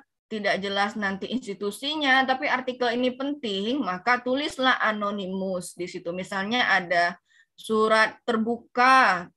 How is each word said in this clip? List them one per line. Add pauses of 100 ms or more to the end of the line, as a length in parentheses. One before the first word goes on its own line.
(300)
tidak
jelas
nanti
institusinya,
tapi
artikel
ini
penting,
maka
tulislah
anonimus
di
situ.
Misalnya
ada (400)
surat
terbuka, (120)